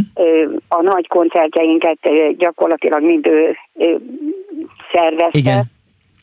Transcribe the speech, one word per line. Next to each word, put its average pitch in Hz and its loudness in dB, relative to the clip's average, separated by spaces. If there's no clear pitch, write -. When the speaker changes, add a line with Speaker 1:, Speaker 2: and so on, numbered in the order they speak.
Speaker 1:
Ö, 160 2
a 170 0
nagy 185 0
koncertjeinket, 165 0
ö, 156 2
gyakorlatilag 165 -2
mind 160 2
ő, 160 2
ö, 165 0
szervezte. 165 0
Speaker 2:
Igen. 131 2